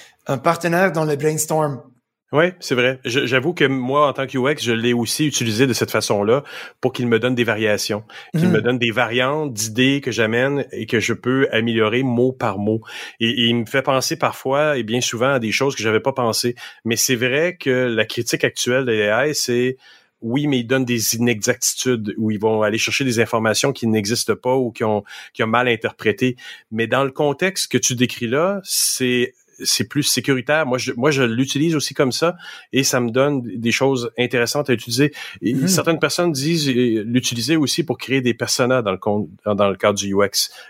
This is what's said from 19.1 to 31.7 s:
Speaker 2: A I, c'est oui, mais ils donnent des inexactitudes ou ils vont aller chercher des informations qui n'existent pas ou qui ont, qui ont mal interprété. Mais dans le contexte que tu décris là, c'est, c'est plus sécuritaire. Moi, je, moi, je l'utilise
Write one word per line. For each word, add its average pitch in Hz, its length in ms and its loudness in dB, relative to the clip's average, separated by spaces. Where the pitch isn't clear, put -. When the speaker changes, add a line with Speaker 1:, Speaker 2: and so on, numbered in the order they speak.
Speaker 2:
A 127 180 2
I, 147 60 -2
c'est 127 420 0
oui, 131 240 -2
mais 135 140 2
ils 117 40 -4
donnent 131 220 0
des 117 300 0
inexactitudes 117 1000 0
ou 110 140 0
ils 104 100 -2
vont 110 220 2
aller 107 160 2
chercher 113 260 -2
des 117 160 2
informations 113 520 0
qui - 160 -6
n'existent 110 480 0
pas 127 180 -2
ou 127 160 0
qui 113 140 -4
ont, 104 200 0
qui 127 80 -4
ont 110 60 0
mal 123 200 2
interprété. 123 680 0
Mais 113 160 -2
dans 127 180 2
le 131 60 -2
contexte 151 600 -2
que 131 60 2
tu 123 200 0
décris 120 320 -2
là, 180 340 -2
c'est, - 720 -2
c'est - 180 0
plus 139 220 -2
sécuritaire. 143 600 0
Moi, 127 140 0
je, 120 140 -4
moi, 123 180 -2
je 135 140 2
l'utilise 135 500 0